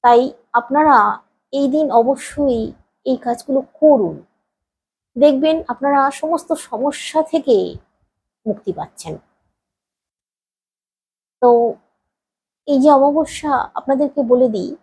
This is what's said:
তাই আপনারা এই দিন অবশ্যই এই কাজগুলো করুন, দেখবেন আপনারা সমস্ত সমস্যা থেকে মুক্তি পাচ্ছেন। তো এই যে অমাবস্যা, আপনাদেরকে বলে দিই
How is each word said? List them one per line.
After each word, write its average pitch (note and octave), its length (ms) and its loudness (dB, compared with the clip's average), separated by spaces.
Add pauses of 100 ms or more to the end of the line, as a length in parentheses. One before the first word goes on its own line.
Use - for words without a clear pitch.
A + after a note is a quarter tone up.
তাই A#3+ 180 6 (320)
আপনারা C4+ 440 2 (560)
এই C#4 140 0
দিন D4+ 240 0
অবশ্যই B3 720 0 (440)
এই B3+ 120 -2
কাজগুলো B3+ 420 -4 (180)
করুন, G#3+ 380 2 (1000)
দেখবেন D4 400 2 (120)
আপনারা C#4 340 -2 (100)
সমস্ত D#4 380 -6 (120)
সমস্যা C4 640 -6
থেকে D4 340 0 (880)
মুক্তি G#3 280 -6
পাচ্ছেন। D#3 400 -14 (2250)
তো B3 80 4 (1160)
এই C#4+ 120 2
যে D4 120 6
অমাবস্যা, C#4+ 640 0 (200)
আপনাদেরকে C#4 500 -4
বলে B3 260 2
দিই G#3+ 220 -6 (120)